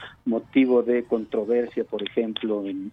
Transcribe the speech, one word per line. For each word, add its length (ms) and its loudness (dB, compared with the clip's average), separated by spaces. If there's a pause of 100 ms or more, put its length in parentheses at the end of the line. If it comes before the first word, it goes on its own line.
(240)
motivo 580 2
de 220 0
controversia, 800 -2
por 180 -6
ejemplo, 640 -2
en, 260 -8